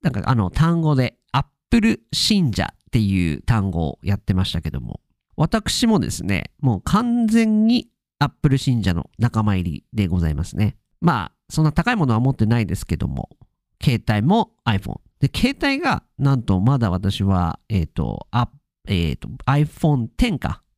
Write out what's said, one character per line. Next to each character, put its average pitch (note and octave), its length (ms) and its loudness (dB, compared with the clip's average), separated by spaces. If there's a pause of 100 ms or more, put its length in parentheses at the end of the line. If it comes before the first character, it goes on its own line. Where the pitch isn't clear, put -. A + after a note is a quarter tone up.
な F3 80 0
ん B2+ 40 -8
か A2+ 120 -4
あ B2+ 100 0
の G2 160 0
単 E3 300 0
語 D3+ 140 2
で B2+ 220 -2 (140)
Apple A3 800 0
信 F#3 400 0
者 - 220 -4
っ - 40 -20 (140)
て A#2 80 2
い F#2+ 340 2
う - 80 -8
単 G2 300 0
語 E2 160 -2
を - 160 -8
や G2+ 120 -2
っ - 40 -6
て - 140 -2
ま F#2 120 0
し - 60 -8
た E2+ 100 -4
け D#2+ 80 -6
ど C#2+ 120 -8
も、 A1+ 200 -12 (360)
私 G#3+ 500 0
も G#3+ 120 4
で - 120 -2
す - 120 -8
ね、 F#2+ 360 -4
も A#2+ 180 2
う - 40 -6
完 A#3 460 0
全 G#3+ 400 2
に A#3+ 220 0 (300)
Apple C#3 380 2
信 A#2+ 260 0
者 F2+ 100 2
の E2 160 -4 (100)
仲 A2+ 240 2
間 G#2+ 120 2
入 F2+ 160 -2
り - 220 -10
で G2+ 140 0
ご F2 120 0
ざ E2 100 2
い D2+ 60 -2
ま D2 80 -2
す - 120 -10
ね。 - 220 0 (240)
ま C3+ 240 2
あ、 - 60 -16 (180)
そ - 120 -2
ん D#3 40 4
な D3+ 60 2
高 F3 200 -2
い B3 40 0
も F#3 100 2
の B2 80 2
は A2 60 2
持 C3 120 2
っ C3 40 -2
て A2 100 0
な A#2 140 2
い A2 60 0
で D#2 100 -4
す - 100 -8
け E2+ 120 -2
ど C2 100 -4
も、 C2+ 220 -6 (540)
携 A#2+ 260 0
帯 G#2+ 120 2
も F#3+ 320 0 (120)
iPhone。 G#2 340 -4 (200)
で、 C#3+ 140 2
携 C4+ 280 0
帯 C#4 180 2
が、 D#4+ 240 -2 (140)
な C#3 180 2
ん A#2+ 80 -2
と F#2+ 160 2
ま B2+ 200 2
だ A2+ 100 0
私 F#2+ 340 -2
は、 F#2 360 0 (100)
え F#2+ 140 0
っ D#2 40 -4
と、 A1 440 -6
あ、 A#2+ 180 -2 (380)
え E2+ 260 0
っ B1 40 -8
と、 - 100 -14 (180)
iPhone C#3+ 600 0 (100)
ten A3+ 220 0
か。 - 240 -8 (140)